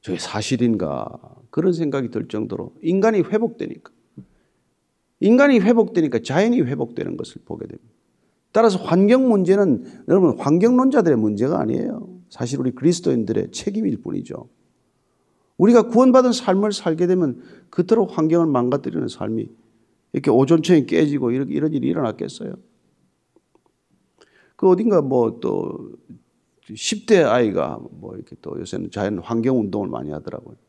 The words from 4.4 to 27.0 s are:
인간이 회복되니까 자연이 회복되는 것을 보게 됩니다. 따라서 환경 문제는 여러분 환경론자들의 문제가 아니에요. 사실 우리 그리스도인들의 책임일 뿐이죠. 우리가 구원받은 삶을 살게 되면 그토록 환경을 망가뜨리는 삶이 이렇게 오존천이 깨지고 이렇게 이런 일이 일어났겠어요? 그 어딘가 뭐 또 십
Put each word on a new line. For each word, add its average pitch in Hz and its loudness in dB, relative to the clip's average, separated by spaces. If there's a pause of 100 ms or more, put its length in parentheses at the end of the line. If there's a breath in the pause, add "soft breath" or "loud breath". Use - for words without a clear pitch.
인간이 247 6
회복되니까 180 2
자연이 208 0
회복되는 123 -6
것을 - -14
보게 - -12
됩니다. - -20 (600)
따라서 214 2
환경 208 4
문제는 190 0
여러분 175 4
환경론자들의 220 2
문제가 107 0
아니에요. - -4 (220)
사실 123 -8
우리 127 -2
그리스도인들의 127 -2
책임일 208 -6
뿐이죠. - -10 (1080)
우리가 226 6
구원받은 254 6
삶을 208 0
살게 170 -2
되면 175 -2 (280 loud breath)
그토록 - 0
환경을 160 2
망가뜨리는 139 -2
삶이 110 -8 (640)
이렇게 - -2
오존천이 156 4
깨지고 143 0
이렇게 135 -4
이런 151 -2
일이 139 -4
일어났겠어요? - -6 (2000 soft breath)
그 185 2
어딘가 185 4
뭐 127 0
또 - -6 (840)
십 - -8